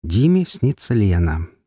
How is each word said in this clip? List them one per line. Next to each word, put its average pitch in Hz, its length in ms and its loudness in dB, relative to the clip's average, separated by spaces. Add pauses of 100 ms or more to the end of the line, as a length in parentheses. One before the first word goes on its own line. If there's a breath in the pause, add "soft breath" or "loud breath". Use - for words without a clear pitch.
Диме 151 420 2
снится - 480 -4
Лена 87 540 0 (200)